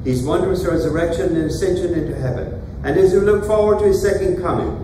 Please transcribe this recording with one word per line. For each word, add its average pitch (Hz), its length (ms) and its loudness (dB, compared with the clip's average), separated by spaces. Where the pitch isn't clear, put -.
his 127 180 -2
wondrous 175 440 0
resurrection 165 720 0
and 151 120 0
ascension 175 440 -2
into 151 200 -2
heaven, 127 460 -4
and 151 140 0
as 190 160 6
we 196 80 4
look 202 240 2
forward 208 340 2
to 208 60 0
his 190 160 4
second 185 400 0
coming - 420 -2